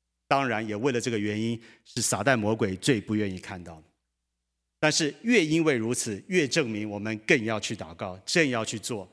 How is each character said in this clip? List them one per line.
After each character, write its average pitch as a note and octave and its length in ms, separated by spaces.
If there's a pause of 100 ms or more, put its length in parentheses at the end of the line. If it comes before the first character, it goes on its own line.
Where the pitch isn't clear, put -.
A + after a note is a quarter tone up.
(280)
当 C#3 200
然， A2 200
也 G#2 80
为 B2 160
了 A#2+ 80
这 A#2 120
个 A2+ 80
原 G#2 200
因， A2+ 220 (240)
是 - 160
撒 G#2+ 220
旦 C3+ 120
魔 A2 200
鬼 G#2+ 220
最 B2 220
不 G#2+ 160
愿 G#2 160
意 F#2 60
看 F2+ 260
到 E2+ 180
的。 D#2+ 60 (920)
但 D3+ 120
是 C#3+ 300
越 A3+ 240
因 D#3+ 180
为 D3+ 120
如 A2+ 180
此， G#2 340
越 F3 200
证 B2+ 220
明 G#2+ 200
我 G2+ 100
们 G#2+ 200
更 B2 260
要 A2 140
去 G#2 160
祷 F2 180
告， F#2 260 (140)
更 D#3+ 160
要 A2+ 160
去 A2 140
做， G2+ 340